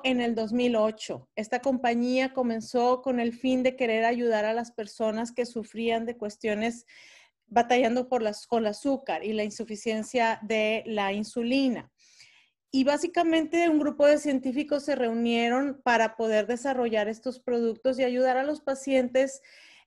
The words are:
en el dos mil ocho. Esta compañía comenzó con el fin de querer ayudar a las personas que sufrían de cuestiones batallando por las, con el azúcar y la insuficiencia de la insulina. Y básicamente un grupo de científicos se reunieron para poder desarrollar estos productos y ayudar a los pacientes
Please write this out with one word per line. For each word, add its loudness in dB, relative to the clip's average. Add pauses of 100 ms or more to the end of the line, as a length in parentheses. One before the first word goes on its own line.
en 0
el 0
dos -4
mil 2
ocho. -4
Esta -4
compañía 0
comenzó 0
con -2
el 0
fin 0
de 2
querer 0
ayudar 2
a 0
las -4
personas -6
que -2
sufrían -4
de -6
cuestiones -4 (640)
batallando 4
por 2
las, -4
con 2
el 2
azúcar -2
y -2
la 0
insuficiencia -2
de 0
la -2
insulina. -2 (800)
Y 4
básicamente 2
un 4
grupo 2
de 6
científicos -2
se -2
reunieron 0
para 2
poder 0
desarrollar -2
estos -8
productos -2
y 0
ayudar 2
a 0
los -4
pacientes 0 (460)